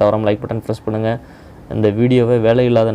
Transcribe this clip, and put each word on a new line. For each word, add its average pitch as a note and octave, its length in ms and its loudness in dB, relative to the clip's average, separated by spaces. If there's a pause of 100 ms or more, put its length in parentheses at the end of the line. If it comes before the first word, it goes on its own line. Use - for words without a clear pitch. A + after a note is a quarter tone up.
தவறாம G#2+ 240 0
லைக் G#2+ 160 -2
பட்டன் A2+ 220 -8
ப்ரெஸ் A2 200 -8
பண்ணுங்க. A2 240 -4 (640)
இந்த G#2+ 140 0 (100)
வீடியோவை B2 480 2
வேலை A#2+ 240 2
இல்லாத A2+ 240 2